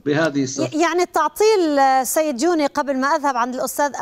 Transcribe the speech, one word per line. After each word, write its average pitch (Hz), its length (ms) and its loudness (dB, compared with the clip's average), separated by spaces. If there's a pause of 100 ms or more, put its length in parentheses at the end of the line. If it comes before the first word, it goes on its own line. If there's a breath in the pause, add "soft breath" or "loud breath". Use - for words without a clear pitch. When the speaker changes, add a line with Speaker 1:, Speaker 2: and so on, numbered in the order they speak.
Speaker 1:
بهذه 143 340 0
Speaker 2:
ي-، 139 40 0
Speaker 1:
الصفقة. 131 340 -6
Speaker 2:
يعني 330 240 0
التعطيل، 339 760 2
آه، 262 240 4
سيد 302 340 -2
جوني، 311 280 0
قبل 277 320 -2
ما 262 100 0
أذهب 285 300 0
عند 240 180 -2
الأستاذ 262 360 -2 (100)